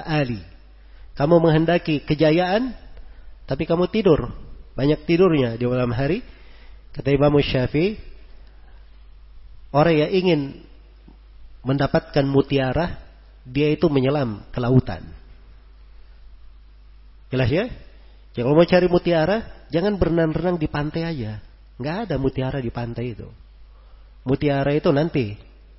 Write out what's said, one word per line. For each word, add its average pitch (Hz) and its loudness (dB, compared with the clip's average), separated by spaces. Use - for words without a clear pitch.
la'ali. 127 -4
Kamu 165 4
menghendaki 160 2
kejayaan, 180 2
tapi 147 -4
kamu 175 0
tidur, 180 2
banyak 147 0
tidurnya 165 4
di 123 -4
malam 123 0
hari. 143 -2
Kata 139 -2
Imam 143 4
Syafi'i, 143 0
orang 160 4
yang 156 2
ingin 180 2
mendapatkan 139 0
mutiara, 139 0
dia 147 2
itu 165 2
menyelam 131 0
ke - -8
lautan. 120 2
Jelas 127 0
ya? 180 0
Ya, 120 -8
kalau 143 2
mau 170 6
cari 180 4
mutiara, 170 0
jangan 196 0
berenang-renang 165 2
di 151 -2
pantai 151 -4
aja. 110 -6
Nggak 151 -6
ada 165 -4
mutiara 131 -2
di 117 -4
pantai 117 -8
itu. - -16
Mutiara 139 0
itu 151 0
nanti 135 0